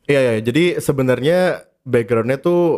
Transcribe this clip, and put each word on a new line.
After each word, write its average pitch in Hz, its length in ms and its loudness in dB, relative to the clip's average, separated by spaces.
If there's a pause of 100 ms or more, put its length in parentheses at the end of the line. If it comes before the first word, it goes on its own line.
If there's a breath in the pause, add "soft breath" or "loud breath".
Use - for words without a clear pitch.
Iya, 143 160 2
iya. 123 160 2
Jadi 127 400 0
sebenarnya 135 640 0 (420)
backgroundnya 117 560 0
tuh 175 240 0 (180)